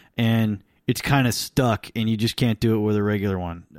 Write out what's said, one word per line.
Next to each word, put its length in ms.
and 460
it's 140
kinda 320
stuck, 640
and 140
you 80
just 180
can't 240
do 160
it 40
with 180
a 60
regular 360
one, 240